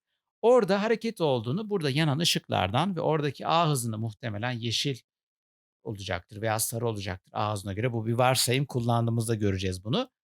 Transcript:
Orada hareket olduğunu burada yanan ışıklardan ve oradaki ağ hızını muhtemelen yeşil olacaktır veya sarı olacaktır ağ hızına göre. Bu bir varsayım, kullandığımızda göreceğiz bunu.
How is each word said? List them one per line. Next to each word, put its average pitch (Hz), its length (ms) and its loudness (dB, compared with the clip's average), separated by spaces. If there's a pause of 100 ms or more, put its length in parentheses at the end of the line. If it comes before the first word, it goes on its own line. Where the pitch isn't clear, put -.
(440)
Orada 202 400 4
hareket 226 380 -2
olduğunu 147 500 0
burada 156 200 0
yanan 147 280 2
ışıklardan 127 800 0
ve - 40 -4
oradaki 147 460 -2
ağ 160 240 4
hızını 117 280 -2
muhtemelen 113 520 -6
yeşil 120 480 -2 (840)
olacaktır 98 600 -8
veya 110 160 0
sarı 117 280 -2
olacaktır 98 480 -6
ağ 107 180 -2
hızına 98 200 -6
göre. 117 200 -2
Bu 113 140 -4
bir 117 60 0
varsayım, 127 540 4
kullandığımızda 117 680 0
göreceğiz 95 500 -2
bunu. 185 260 -2 (140)